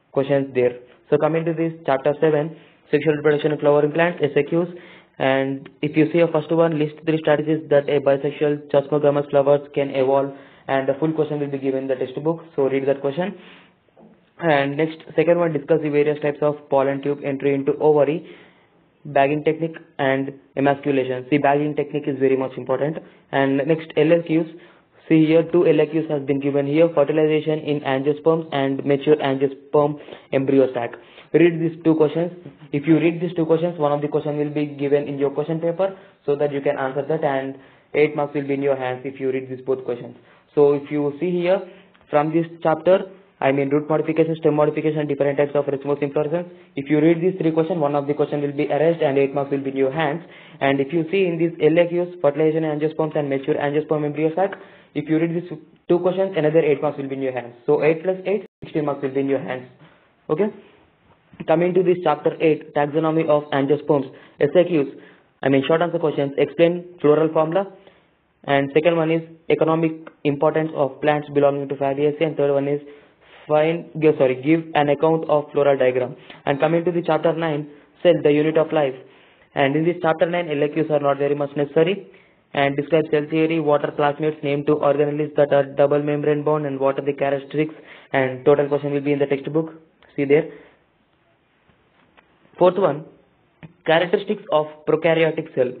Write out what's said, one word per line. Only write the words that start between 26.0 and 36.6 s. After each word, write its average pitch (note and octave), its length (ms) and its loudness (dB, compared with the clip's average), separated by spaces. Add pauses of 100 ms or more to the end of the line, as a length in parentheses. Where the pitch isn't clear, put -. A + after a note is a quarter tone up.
has D3 120 -2
been C3+ 180 -2
given C#3 260 0
here, D#3+ 280 4
fertilization D3+ 640 2
in C#3+ 200 -2
angiosperms D3 720 0
and C3+ 320 -2
mature C#3+ 320 2
angiosperm C#3+ 800 0 (340)
embryo C3+ 400 2
sac. A#2 180 -6 (440)
Read E3 260 4
these D#3+ 220 -4
two D#3+ 120 4
questions. D#3 380 0 (400)
If D3 140 -4
you D#3+ 140 6
read E3+ 200 0
these F3 140 -4
two D#3+ 120 -2
questions, E3 320 0
one D3 120 2
of D3 100 0
the D3 80 -2
question D3 300 -4
will D3 120 -2
be D3 160 -2
given C#3+ 420 -2
in C#3+ 100 -6
your C#3 120 0
question D3+ 300 -4
paper E3+ 360 -2 (280)
so C#3+ 120 -2
that C#3+ 160 -2
you C#3 80 -4